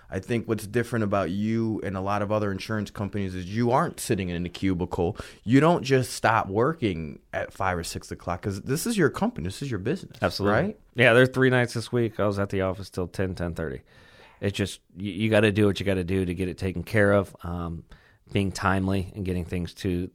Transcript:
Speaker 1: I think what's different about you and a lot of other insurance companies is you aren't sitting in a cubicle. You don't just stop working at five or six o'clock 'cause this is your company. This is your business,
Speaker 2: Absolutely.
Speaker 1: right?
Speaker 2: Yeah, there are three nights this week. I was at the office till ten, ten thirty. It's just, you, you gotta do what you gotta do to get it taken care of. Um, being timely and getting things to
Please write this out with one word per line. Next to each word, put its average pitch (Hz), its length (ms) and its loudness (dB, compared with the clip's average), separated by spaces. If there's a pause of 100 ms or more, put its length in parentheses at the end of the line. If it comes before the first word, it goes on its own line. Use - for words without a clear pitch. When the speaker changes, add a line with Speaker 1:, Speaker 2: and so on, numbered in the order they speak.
Speaker 1:
I 95 100 -4
think 113 280 -2
what's 107 200 -2
different 117 360 -2
about 98 280 0
you 110 520 0
and 95 140 -4
a 95 40 -4
lot 101 200 -2
of 101 100 -4
other 104 200 0
insurance 101 400 -4
companies 98 440 -6
is 92 100 -6
you 113 260 0
aren't 151 280 0
sitting 98 300 0
in 87 160 -2
a 87 40 -6
cubicle. 90 680 0 (260)
You 123 160 4
don't 160 240 4
just 131 300 2
stop 110 340 2
working 95 720 -2 (140)
at - 180 -6
five 92 260 -2
or 85 60 -4
six - 280 -10
o'clock 87 300 -6
'cause 98 200 -4
this 135 240 -4
is 226 120 -2
your 156 120 6
company. - 360 -2
This 92 160 -8
is 143 80 -6
your 110 100 -4
business, 135 420 -6
Speaker 2:
Absolutely. 101 400 2
Speaker 1:
right? 208 180 -4 (160)
Speaker 2:
Yeah, 120 180 6
there 123 100 8
are 127 40 8
three 131 220 4
nights 123 240 2
this 113 180 -6
week. 117 280 0
I 101 80 2
was 101 120 0
at 101 100 -2
the 98 120 0
office 95 280 -4
till 90 180 -6
ten, 92 280 -4
ten 87 180 -4
thirty. 78 280 -6 (600)
It's 101 160 -2
just, - 240 -4 (160)
you, 98 140 -6
you 104 180 0
gotta 107 220 6
do 104 140 4
what 98 140 2
you 92 60 -6
gotta 95 180 2
do 92 220 0
to 90 80 -2
get 90 140 -2
it 82 100 -6
taken 87 260 -4
care 101 300 4
of. 101 300 2
Um, 85 400 -6 (480)
being 98 220 0
timely 95 640 0
and 101 100 -6
getting 90 200 -2
things 87 300 -6
to 90 400 -2